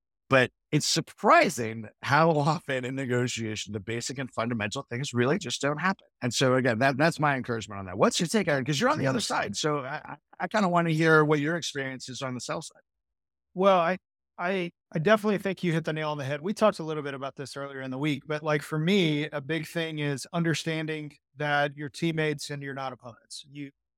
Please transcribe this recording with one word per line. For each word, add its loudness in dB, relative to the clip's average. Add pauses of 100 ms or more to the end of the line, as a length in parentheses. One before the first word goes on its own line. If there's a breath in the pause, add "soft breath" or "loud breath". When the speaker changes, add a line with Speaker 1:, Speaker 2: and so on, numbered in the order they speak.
(280)
Speaker 1:
But 4 (200)
it's 2
surprising 2 (160)
how 4
often 0
in -6
negotiation, -2
the -6
basic -6
and -8
fundamental -4
things -6
really 4
just -6
don't -2
happen. -2 (140)
And -2
so 4
again, 2
that, 4
that's 4
my 2
encouragement -6
on -8
that. -8
What's 2
your 0
take, 0
Aaron? 2
'Cause -2
you're 2
on 0
the 0
other 0
side. -4
So 0
I, -8
I, -14 (240)
I -2
kinda 2
wanna 4
hear 6
what 4
your 0
experience -6
is -12
on -6
the -8
sell -6
side. -16 (720)
Speaker 2:
Well, 6
I, 2 (400)
I, -2 (220)
I -4
definitely 4
think -4
you 2
hit 0
the -2
nail -4
on -6
the -6
head. -6
We -2
talked 2
a -8
little -4
bit -6
about -8
this -12
earlier -8
in -8
the -6
week, 0
but, -4
like, 0
for -4
me, 2
a -6
big -4
thing -6
is -4
understanding -2 (220)
that 0
your -8
teammates -2
and -8
you're -8
not -6
opponents. -18
You, -12 (280)